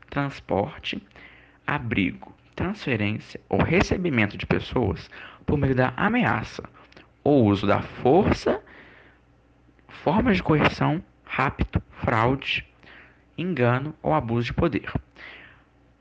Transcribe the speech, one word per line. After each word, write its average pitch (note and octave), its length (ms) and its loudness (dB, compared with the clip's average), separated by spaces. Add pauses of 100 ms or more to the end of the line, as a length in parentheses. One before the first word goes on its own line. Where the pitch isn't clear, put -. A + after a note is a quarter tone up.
transporte, - 920 -4 (680)
abrigo, A2+ 680 -2 (200)
transferência A#2 920 -4
ou - 140 2
recebimento D#3+ 720 2
de - 120 -10
pessoas - 600 -2 (380)
por - 100 0
meio C#3 200 2
da B2 200 2
ameaça E3+ 720 -2 (560)
ou C3+ 220 6
uso G2+ 220 4
da G2+ 160 2
força, - 760 2 (1300)
formas G3+ 500 2
de F3+ 40 -2
coerção, D3 640 2 (200)
rapto, - 560 -2 (200)
fraude, B2 680 0 (720)
engano C#3+ 640 0
ou D3+ 120 0
abuso A#2+ 340 0
de - 60 -8
poder, - 380 -2 (1080)